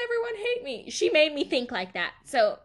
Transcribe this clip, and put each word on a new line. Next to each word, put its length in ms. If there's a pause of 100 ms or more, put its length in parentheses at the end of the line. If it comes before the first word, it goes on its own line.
everyone 320
hate 280
me? 280
She 180
made 240
me 100
think 280
like 220
that. 200 (120)
So, 400